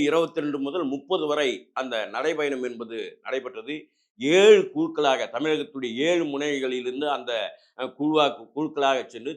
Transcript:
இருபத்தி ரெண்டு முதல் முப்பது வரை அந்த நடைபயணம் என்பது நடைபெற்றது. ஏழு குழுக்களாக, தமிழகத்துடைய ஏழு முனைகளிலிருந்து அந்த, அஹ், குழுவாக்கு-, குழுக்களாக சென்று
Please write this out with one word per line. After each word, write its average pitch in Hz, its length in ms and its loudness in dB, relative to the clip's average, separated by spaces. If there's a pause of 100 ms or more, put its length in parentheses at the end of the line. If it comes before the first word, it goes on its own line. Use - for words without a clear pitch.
இருபத்தி 160 400 2
ரெண்டு 143 180 -2
முதல் 143 260 -4
முப்பது 151 420 -2
வரை 147 220 0 (240)
அந்த 127 220 -4 (160)
நடைபயணம் 139 520 -2
என்பது 113 340 -8 (240)
நடைபெற்றது. 117 540 -8 (440)
ஏழு 190 440 8
குழுக்களாக, 147 680 0
தமிழகத்துடைய 135 600 -2 (100)
ஏழு 170 240 2
முனைகளிலிருந்து 139 840 -2
அந்த, 127 220 -4 (460)
அஹ், 127 140 -6
குழுவாக்கு-, 143 580 0
குழுக்களாக 139 560 0
சென்று 120 320 -10